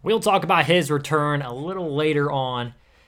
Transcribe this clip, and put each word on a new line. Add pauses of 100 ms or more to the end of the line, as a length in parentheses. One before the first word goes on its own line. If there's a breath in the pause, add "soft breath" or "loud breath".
We'll
talk
about
his
return
a
little
later
on (320 soft breath)